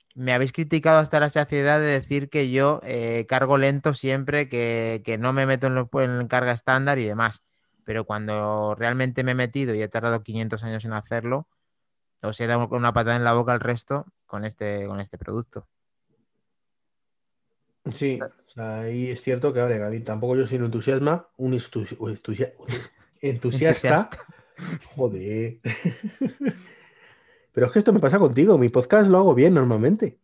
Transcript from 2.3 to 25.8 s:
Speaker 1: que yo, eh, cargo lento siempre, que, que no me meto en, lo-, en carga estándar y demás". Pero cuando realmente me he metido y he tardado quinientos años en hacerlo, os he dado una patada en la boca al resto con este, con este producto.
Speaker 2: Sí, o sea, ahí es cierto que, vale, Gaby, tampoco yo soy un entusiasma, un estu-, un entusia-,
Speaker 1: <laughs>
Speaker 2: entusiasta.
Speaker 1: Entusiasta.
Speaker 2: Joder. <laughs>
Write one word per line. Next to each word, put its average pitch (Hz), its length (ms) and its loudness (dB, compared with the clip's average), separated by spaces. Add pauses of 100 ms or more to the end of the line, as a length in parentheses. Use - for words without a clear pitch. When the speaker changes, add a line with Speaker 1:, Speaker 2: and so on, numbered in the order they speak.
Speaker 1:
que 139 200 0
yo, 139 340 2
eh, 117 440 -4
cargo 131 300 2
lento 139 340 2
siempre, 135 560 -2
que, 117 560 -2
que 113 140 -4
no 127 160 0
me 135 100 0
meto 135 220 0
en, 131 80 0
lo-, 127 160 -2 (100)
en 123 260 0
carga 123 260 0
estándar 135 460 0
y 117 60 -2
demás". 107 380 -2 (420)
Pero 110 200 -4
cuando 107 680 -4
realmente 123 500 -2
me 127 80 -2
he - 20 0
metido 127 400 -2
y 107 60 -2
he 107 80 -4
tardado 117 340 -2
quinientos 113 400 -6
años 110 220 -8
en 113 80 -8
hacerlo, 117 560 -6 (720)
os 107 180 -8
he 117 80 -4
dado 120 220 0
una 120 240 -2
patada 117 240 0
en 120 80 0
la 117 80 4
boca 120 200 2
al 120 80 0
resto 120 440 -4 (220)
con 104 180 -10
este, 104 420 -6
con 101 140 -8
este 98 160 -12
producto. - 520 -10 (2250)
Speaker 2:
Sí, 131 300 -4
o - 300 -16
sea, 110 300 -10
ahí 120 300 -6
es 120 120 -10
cierto 127 300 -2
que, 123 80 -2
vale, 120 180 0
Gaby, 107 220 -6
tampoco 113 360 -4
yo 131 100 0
soy 123 120 -4
un 120 80 -2
entusiasma, 135 600 -2 (100)
un 131 160 -2
estu-, 110 440 -8
un 110 160 -8
entusia-, 107 440 -6
Speaker 1:
<laughs> - 640 -14
Speaker 2:
entusiasta. 131 640 0
Speaker 1:
Entusiasta. 165 380 2 (680)
Speaker 2:
Joder. 110 680 -4
<laughs> - 1900 -8